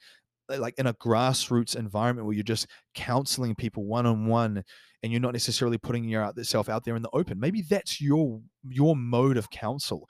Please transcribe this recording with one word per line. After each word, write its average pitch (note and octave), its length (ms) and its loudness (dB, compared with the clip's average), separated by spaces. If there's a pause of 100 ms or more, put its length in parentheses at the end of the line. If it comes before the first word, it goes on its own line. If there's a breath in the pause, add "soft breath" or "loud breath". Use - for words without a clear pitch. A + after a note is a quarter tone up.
(520 soft breath)
uh, C3+ 60 -4
like, B2 200 -2
in C3 100 2
a A2+ 60 0
grassroots A#2+ 840 2
environment A2+ 500 -2
where G#2+ 80 0
you're G#2 80 0
just G#2+ 240 -2 (280 loud breath)
counseling B2+ 600 -2
people G#2+ 320 -6
one-on-one A2 800 2 (380 loud breath)
and A2+ 100 -4
you're A#2 80 0
not B2 140 0
necessarily A#2 440 0
putting A#2+ 260 -4
your A2 180 0
out-, G#2 140 -4
yourself A2+ 320 0
out A2 160 -4
there A#2 120 -2
in A2+ 60 -4
the A#2 100 -8
open. C3+ 260 -2
Maybe F#3 240 -2
that's F3 380 -2
your, C#3+ 400 2 (260)
your C#3+ 300 4
mode B2 400 2
of A2 140 -2
counsel, A2+ 600 -6